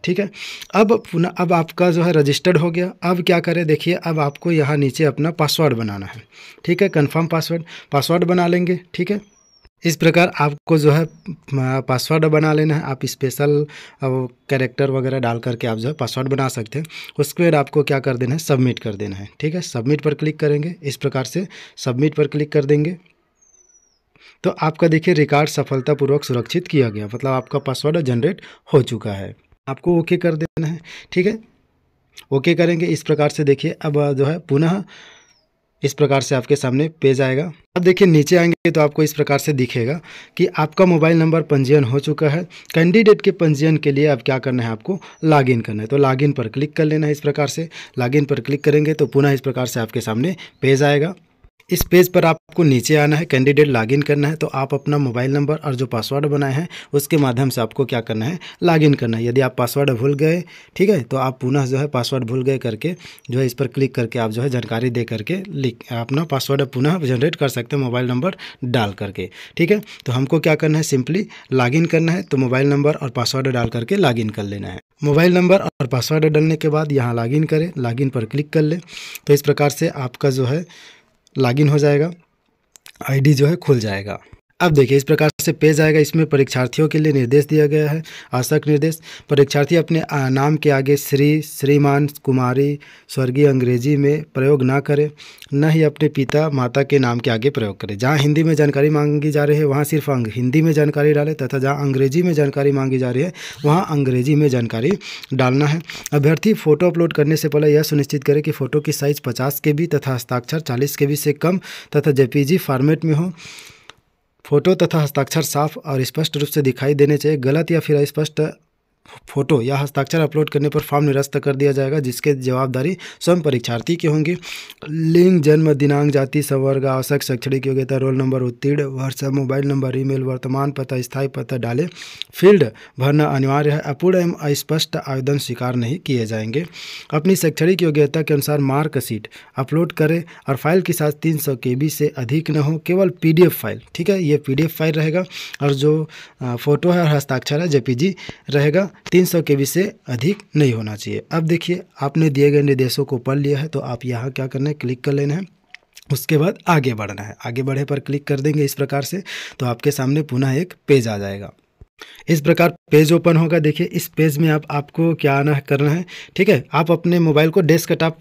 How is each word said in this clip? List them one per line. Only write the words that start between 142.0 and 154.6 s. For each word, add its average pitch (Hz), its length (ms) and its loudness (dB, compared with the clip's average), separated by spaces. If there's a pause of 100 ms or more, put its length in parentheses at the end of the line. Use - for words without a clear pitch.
अधिक 139 320 -4
न 147 60 0
हो, 151 220 0
केवल 180 320 0
पीडीएफ़ 160 440 4
फाइल, 107 280 -8 (140)
ठीक 170 140 -2
है, 190 140 0
ये 147 140 2
पीडीएफ़ 147 340 -2
फाइल 160 220 -2
रहेगा 160 320 -2 (360)
और 143 120 2
जो, 151 360 0 (320)
अ, 123 140 -4
फ़ोटो 147 340 0
है 175 120 2
और 165 60 2
हस्ताक्षर 147 540 -2
है 175 60 -2
जेपीजी 139 480 0 (340)
रहेगा, 147 400 2 (220)
तीन 180 140 6
सौ 170 160 0
के 147 140 2
बी 139 100 0
से 190 280 -2 (140)
अधिक 135 300 -2 (180)
नहीं 143 180 4
होना 107 220 -6
चाहिए। 107 360 -8
अब 165 120 -2
देखिए 175 380 -2 (200)
आपने 156 280 0
दिए 143 220 4
गए 143 100 4
निर्देशों 135 440 0
को 127 120 -4
पढ़ 135 200 -2
लिया 143 220 -2
है 156 80 -6
तो 143 120 -6
आप 127 260 -10
यहाँ 123 260 -6
क्या 131 160 -6
करना 139 220 -4